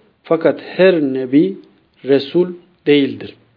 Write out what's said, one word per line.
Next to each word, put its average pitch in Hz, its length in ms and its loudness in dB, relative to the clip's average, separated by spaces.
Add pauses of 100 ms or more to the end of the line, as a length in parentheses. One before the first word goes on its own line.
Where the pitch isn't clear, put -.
(240)
Fakat 160 380 0
her 180 400 2
Nebi 135 560 0 (480)
Resul 139 420 0 (400)
değildir. 139 460 0 (240)